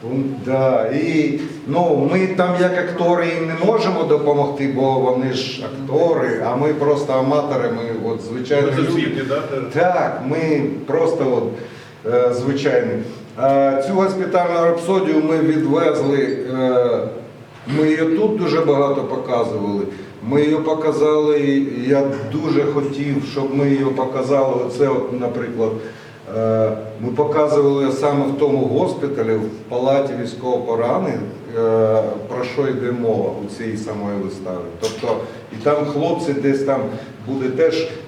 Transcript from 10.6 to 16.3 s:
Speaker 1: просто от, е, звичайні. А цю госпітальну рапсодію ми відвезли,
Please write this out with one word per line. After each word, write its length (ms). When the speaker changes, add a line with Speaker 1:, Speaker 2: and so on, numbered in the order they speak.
Speaker 1:
просто 380
от, 60
е, 200
звичайні. 580
А 340
цю 60
госпітальну 720
рапсодію 640
ми 80
відвезли, 1000